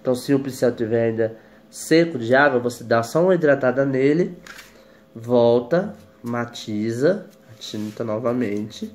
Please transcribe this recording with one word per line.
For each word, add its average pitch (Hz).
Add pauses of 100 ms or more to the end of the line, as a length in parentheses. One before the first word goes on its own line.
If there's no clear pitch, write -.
Então, 127
se 123
o 135
pincel 127
tiver 117
ainda 110 (320)
seco 165
de 117
água, 135
você 120
dá 117
só 160
uma 185
hidratada 139
nele, 143 (760)
volta, 123 (280)
matiza 120 (240)
a -
tinta 107
novamente 110